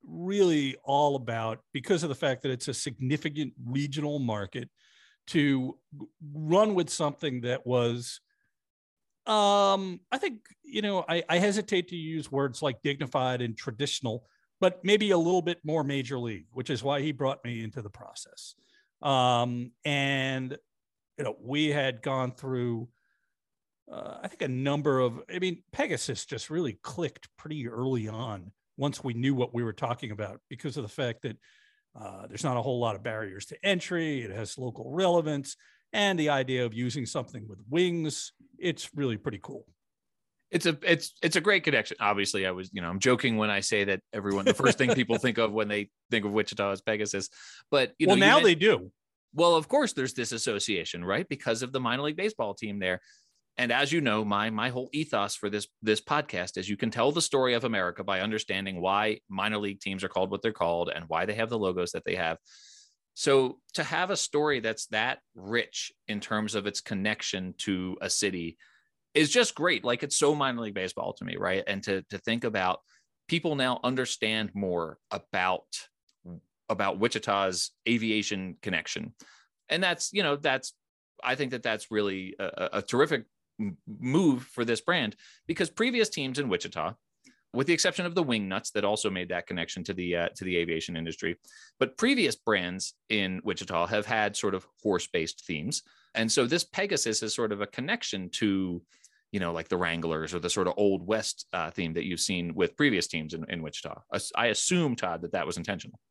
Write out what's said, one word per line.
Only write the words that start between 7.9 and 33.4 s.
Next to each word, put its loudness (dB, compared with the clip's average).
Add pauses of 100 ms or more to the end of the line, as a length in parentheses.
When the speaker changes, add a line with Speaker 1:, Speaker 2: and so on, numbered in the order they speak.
Speaker 1:
um, 4 (100)
I -2
think, -4 (240)
you -4
know, 0
I, 2
I 4
hesitate 2
to -8
use -6
words 0
like -2
dignified 0
and -4
traditional, -4 (340)
but 2
maybe 6
a 8
little 6
bit -2
more 0
major -2
league, -6
which -6
is -2
why 0
he -2
brought -2
me -6
into -8
the -10
process. -18 (460)
Um, 2 (140)
and, 0 (580)
you -8
know, -4
we 0
had 0
gone 0
through, -4 (1000)
uh, -12
I -10
think -8
a -2
number 2
of, 2 (100)
I -4
mean, -2
Pegasus -2
just -10
really -2
clicked -6
pretty -8
early -2
on -8 (280)
once -2
we -2
knew 2
what 0
we 0
were -4
talking -4
about -8
because -8
of -6
the -8
fact -4
that, -6 (580)
uh, -14
there's -10
not 0
a 0
whole 0
lot 0
of -12
barriers -6